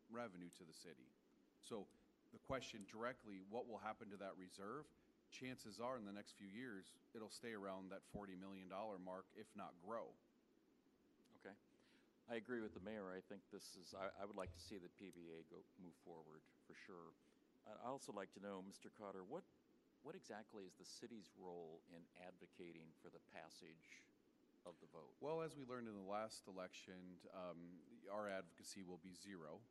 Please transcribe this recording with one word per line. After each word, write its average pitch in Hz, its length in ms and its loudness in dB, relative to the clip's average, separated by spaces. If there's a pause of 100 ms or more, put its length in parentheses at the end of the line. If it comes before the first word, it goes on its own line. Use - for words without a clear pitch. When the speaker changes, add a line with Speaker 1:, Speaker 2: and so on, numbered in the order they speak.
(100)
Speaker 1:
revenue 95 480 0
to - 80 -10
the 80 80 -10
city. 69 360 -8 (520)
So 107 240 2 (440)
the 113 160 -12
question 120 400 2
directly, 110 640 2
what 123 160 4
will 104 160 0
happen 107 320 2
to 98 80 -4
that 92 160 0
reserve? 98 480 -2 (480)
Chances 120 480 0
are 127 160 6
in 107 80 0
the 101 80 0
next 101 240 -4
few 98 100 -4
years, 104 460 0 (160)
it'll 110 220 -2
stay 113 260 2
around 95 320 4
that 92 240 -2
forty 98 240 2
million 95 320 -2
dollar 98 320 4
mark, 92 320 2
if 107 240 -6
not 85 240 0
grow. 104 240 4 (1400)
Speaker 2:
Okay. 98 120 -4 (760)
I 120 80 8
agree 117 240 6
with 104 140 2
the 92 80 0
mayor. 101 260 4
I 92 140 2
think 101 160 -4 (100)
this - 300 -4
is, 87 160 -6
I, 95 240 6
I 101 80 4
would 104 100 2
like 90 160 4
to 85 80 -8
see 104 160 -2
the 87 160 -4
P 98 160 -4
B 85 240 -6
A 82 160 -4
go, 85 80 -6 (240)
move 85 140 -6 (100)
forward, 78 380 -8 (260)
for 85 160 -8
sure. 85 240 -4 (560)
I, 107 160 -4
I'd 117 80 4
also 131 240 0
like 98 240 2
to - 20 -4
know, 98 240 2
Mister 98 300 -6
Cotter, 98 300 0
what, 143 200 0 (600)
what 131 80 -4
exactly 107 520 -4
is 90 120 -6
the 90 120 -10
city's 110 520 -4
role 87 480 -2
in 85 160 -8 (160)
advocating 87 680 -6 (120)
for 90 80 -10
the 85 120 -10 (120)
passage 82 720 -8 (640)
of 85 160 -4
the 80 80 -14
vote? 76 200 -6 (120)
Speaker 1:
Well, 160 160 8
as 151 160 2
we 139 80 -2
learned 120 240 2
in 104 80 2
the 95 120 0
last 107 400 6
election, 92 520 0 (320)
um, 87 480 0 (320)
our 104 160 6
advocacy 95 560 2
will 87 160 -2
be 92 120 -4
zero, 85 480 -2 (100)